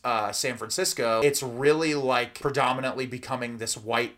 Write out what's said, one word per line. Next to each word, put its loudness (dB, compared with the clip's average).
uh, 0
San -2
Francisco, 0
it's 2
really, 2
like, 0
predominantly 0
becoming -6
this -4
white -2